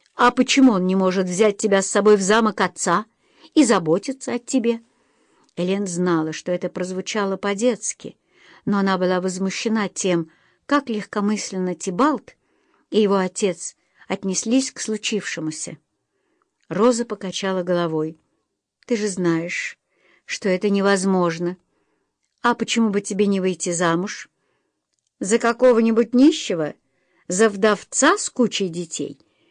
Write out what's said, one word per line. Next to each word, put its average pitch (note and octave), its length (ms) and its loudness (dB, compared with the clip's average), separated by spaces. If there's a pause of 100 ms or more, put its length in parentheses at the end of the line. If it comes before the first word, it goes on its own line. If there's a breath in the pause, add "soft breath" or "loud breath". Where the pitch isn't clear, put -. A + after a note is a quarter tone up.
(160)
А A#3+ 160 4
почему C4 420 4
он F#3 140 0
не F#3 80 2
может F#3 320 2
взять G3+ 300 2
тебя G3 240 2
с F#3+ 60 -4
собой G#3 280 4
в G3 60 -2
замок G#3+ 400 2
отца F3 440 -2 (480 soft breath)
и D4+ 120 6
заботиться G#3 720 0
о A#3 40 -4
тебе?» A#3 400 0 (800)
Элен F#3+ 300 -2
знала, E3+ 440 0
что F3+ 220 -6
это F3+ 160 -4
прозвучало F#3+ 640 -4
по-детски, G3+ 800 -4 (480 soft breath)
но G3+ 140 0
она G3 200 0
была F#3 220 0
возмущена F#3+ 680 -4
тем, E3+ 420 -2 (340 soft breath)
как C#4+ 240 -2
легкомысленно G3 880 -4
Тибалт A3+ 600 -2 (540)
и G#3+ 120 2
его G3+ 160 2
отец F#3 580 -4 (320 soft breath)
отнеслись G3 640 -2
к - 80 -18
случившемуся. F3+ 1000 -6 (920)
Роза A#3 360 2
покачала F#3+ 580 -4
головой. D#3+ 540 -2 (680)
«Ты A#3+ 100 0
же G#3 120 -4
знаешь, F3 720 -4 (480)
что - 240 -4
это F#3 200 0
невозможно. F#3 880 0 (840)
А A#3+ 140 0
почему A3+ 340 0
бы G3+ 120 -2
тебе G3+ 260 -2
не G3 120 0
выйти F3+ 320 -4
замуж? E3+ 580 -2 (920)
За G#3+ 200 0
какого-нибудь A#3 760 2
нищего? B3 600 4 (540)
За G#3 220 2
вдовца G#3+ 680 0
с - 120 -8
кучей G3+ 380 -2
детей, E3 500 -8 (340)